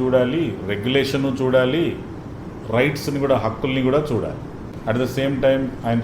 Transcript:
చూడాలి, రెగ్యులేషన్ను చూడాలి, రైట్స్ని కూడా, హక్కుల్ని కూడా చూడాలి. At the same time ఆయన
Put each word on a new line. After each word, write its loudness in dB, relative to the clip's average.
చూడాలి, 4
రెగ్యులేషన్ను 0
చూడాలి, 4
రైట్స్ని 0
కూడా, 4
హక్కుల్ని -2
కూడా 4
చూడాలి. -2
At 0
the 0
same 0
time 4
ఆయన 2